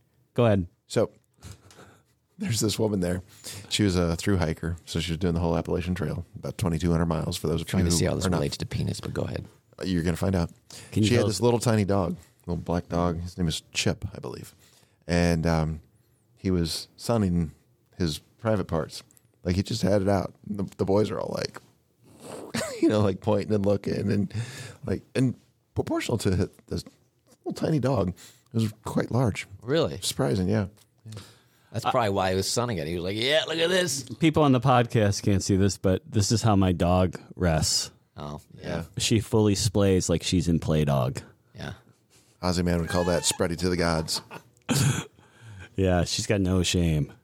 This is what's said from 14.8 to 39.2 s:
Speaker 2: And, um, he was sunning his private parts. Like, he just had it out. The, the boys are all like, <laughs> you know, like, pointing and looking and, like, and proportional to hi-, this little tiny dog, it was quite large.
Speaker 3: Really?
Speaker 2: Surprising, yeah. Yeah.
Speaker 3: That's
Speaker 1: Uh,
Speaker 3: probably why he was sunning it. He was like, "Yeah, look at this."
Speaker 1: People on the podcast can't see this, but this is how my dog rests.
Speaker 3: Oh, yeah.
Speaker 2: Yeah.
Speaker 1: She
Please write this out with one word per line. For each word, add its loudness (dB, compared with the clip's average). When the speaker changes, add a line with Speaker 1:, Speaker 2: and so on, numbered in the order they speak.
Speaker 2:
And, 2
um, 0
he -4
was -2
sunning 0
his -2
private -2
parts. -6
Like, 0
he 2
just -4
had 2
it 0
out. 0
The, -6
the 0
boys 2
are -6
all -6
like, -8
<laughs> -6
you 4
know, 4
like, 2
pointing 0
and 0
looking 0
and, -2
like, -4
and 0
proportional -4
to 0
hi-, 0
this -6
little -8
tiny -2
dog, 0
it -4
was 0
quite -2
large. 0
Speaker 3:
Really? -2
Speaker 2:
Surprising, -2
yeah. 0
Yeah. -16
Speaker 3:
That's -6
Speaker 1:
Uh, -2
Speaker 3:
probably 2
why 2
he 2
was 0
sunning -2
it. -4
He -4
was -4
like, -4
"Yeah, 2
look -4
at 2
this." 0
Speaker 1:
People 4
on 6
the 4
podcast 4
can't 2
see 2
this, 4
but 2
this 2
is 2
how 4
my 4
dog 2
rests. 0
Speaker 3:
Oh, -12
yeah. -14
Speaker 2:
Yeah. -6
Speaker 1:
She 2